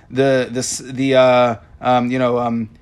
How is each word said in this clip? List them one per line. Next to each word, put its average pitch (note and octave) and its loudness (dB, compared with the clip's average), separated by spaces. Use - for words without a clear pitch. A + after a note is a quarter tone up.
the, C3 0
the, B2 -4
s-, - -8
the, C3 -2
uh, B2 4
um, B2 0
you C3 -2
know, B2 0
um, A#2 -4